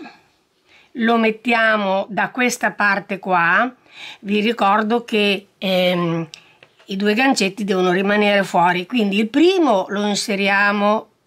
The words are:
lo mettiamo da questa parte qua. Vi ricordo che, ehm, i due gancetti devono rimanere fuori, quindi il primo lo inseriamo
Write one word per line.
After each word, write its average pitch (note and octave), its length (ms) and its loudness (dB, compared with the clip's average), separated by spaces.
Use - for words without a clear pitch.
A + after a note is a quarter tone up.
lo A#3 220 0
mettiamo A3 920 0
da G3 220 -4
questa A#3+ 420 -2
parte G3 480 -2
qua. F#3 520 0
Vi G#3 200 -2
ricordo G#3+ 640 0
che, G3+ 540 -2
ehm, F3 720 -2
i G3 100 -8
due G#3 180 0
gancetti A3+ 480 0
devono F#3 300 0
rimanere G3+ 500 2
fuori, F3+ 440 0
quindi G3+ 320 -2
il A3 100 0
primo D4 640 2
lo G#3 160 -4
inseriamo G3+ 1000 0